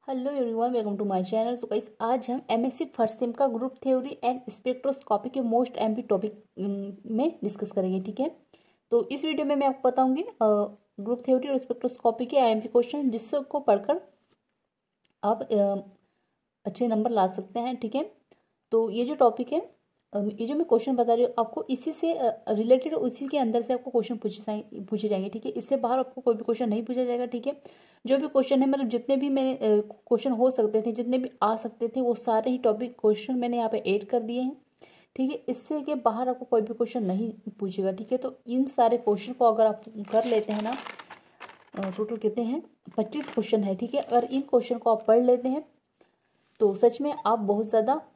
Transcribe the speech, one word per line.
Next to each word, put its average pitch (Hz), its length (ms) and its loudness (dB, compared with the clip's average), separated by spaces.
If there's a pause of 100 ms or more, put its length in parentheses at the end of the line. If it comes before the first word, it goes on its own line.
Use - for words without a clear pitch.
(100)
Hello 262 220 -2
everyone, 240 380 0
welcome 214 280 -2
to 208 80 -2
my 185 180 0
channel। 226 360 -2
So 226 100 -8
guys, 208 300 -4
आज 240 300 -2
हम 254 200 -4
एमएससी 247 340 0
first 220 320 -2
sem 240 160 -2
का 277 140 2
group 240 240 -2
theory 262 420 -2 (120)
and 254 140 0 (100)
spectroscopy 254 840 -2
के 269 100 -4
most 240 360 0
एमपी 220 260 -2
topic, 208 420 -2 (140)
उम, 196 340 -6 (140)
में 254 380 -2
discuss 208 280 -4
करेंगे, 185 280 0
ठीक 208 200 -8
है। 320 160 -2 (540)
तो 240 180 2
इस 277 160 -6
video 302 220 -2
में 285 100 2
मैं 277 100 2
आपको 262 220 2
बताऊंगी, 262 340 2
अ, 320 240 -2 (540)
group 240 260 -4
theory 262 220 2
और 262 100 0
spectroscopy 247 680 -2
के 277 120 0
आईएमपी 226 300 2
question, 247 420 2
जिसको 269 500 -4
पढ़कर 254 400 2 (1200)
आप, 220 180 0
अ, 202 340 2 (880)
अच्छे 233 240 -2
number 220 220 0
ला 202 160 4
सकते 196 340 -6
हैं, 247 160 -6
ठीक 226 180 -6
है। 320 180 -4 (580)
तो 226 200 2
ये 233 140 -2
जो 294 100 -4
topic 247 380 4
है, - 280 -6 (340)
अ, 208 40 -2
ये 208 280 -4
जो 285 80 -4
मैं 330 100 0
question 240 320 2
बता 233 180 4
रही 240 100 4
हूँ 240 140 -2
आपको, 226 320 -4
इसी 311 220 -4
से, 330 220 -2
अ, 226 340 -2
related, 254 460 2
उसी 262 340 -2
के 294 100 -2
अंदर 233 240 2
से 254 120 -4
आपको 247 160 -6
question 226 260 0
पूछे 214 260 -6
जाए-, 214 440 -8
पूछे 214 220 -2
जाएंगे, 196 200 -2
ठीक 214 180 -10
है। - 60 -6
इससे - 240 -2
बाहर 247 220 0
आपको 254 220 -6
कोई 240 140 2
भी 220 100 -6
question 233 240 0
नहीं 214 140 0
पूछा 247 220 -2
जाएगा, 240 220 -2
ठीक 247 200 -6
है। 294 160 -6 (440)
जो 269 120 4
भी 294 100 -2
question 269 340 4
है, 269 60 4
मतलब 269 200 0
जितने 240 280 0
भी 277 120 0
मैंने, 262 260 0
अ, 208 260 4 (260)
question 247 260 2
हो 247 180 4
सकते 214 320 2
थे, 233 100 -2
जितने 240 260 -2
भी 254 120 -4 (120)
आ 220 140 2
सकते 233 320 -6
थे, 262 120 -2
वो 240 140 2
सारे 226 360 0
ही 254 80 0
topic 240 420 0
question 214 340 2
मैंने 240 220 -2
यहाँ 226 120 0
पे 220 100 -2
ऐड 202 260 0
कर 240 180 -2
दिए 240 180 -4
हैं, 254 160 -4 (600)
ठीक 262 140 0
है। 294 60 -6 (120)
इससे 285 340 -4
के 302 120 -4
बाहर 240 340 0
आपको 247 160 -4
कोई 226 160 2
भी 220 140 -6
question 233 300 -2
नहीं 202 460 -4
पूछेगा, 190 420 -4
ठीक 214 200 -8
है। 254 60 -2
तो 262 280 -8
इन 254 180 0
सारे 240 320 4
क्वेश्चन 214 360 0
को 247 120 0
अगर 220 220 6
आप 214 220 0
कर 214 360 -2
लेते 214 280 0
हैं 208 100 -2
ना, 226 100 -4 (1080)
अ, 196 120 -4
टोटल 214 260 -4
कितने 214 280 -2
हैं, 269 180 -4 (340)
पच्चीस 220 320 -2
question 214 360 0
है, 190 120 -2
ठीक 233 180 -6
है। 285 60 2
अगर 240 240 2
इन 262 160 -2
क्वेश्चन 240 380 0
को 226 120 2
आप 220 160 2
पढ़ 233 180 6
लेते 247 240 4
हैं 285 200 -4 (920)
तो 202 140 4
सच 233 260 4
में 285 140 -2 (120)
आप 226 120 2
बहुत 208 260 0
ज़्यादा 233 380 2 (140)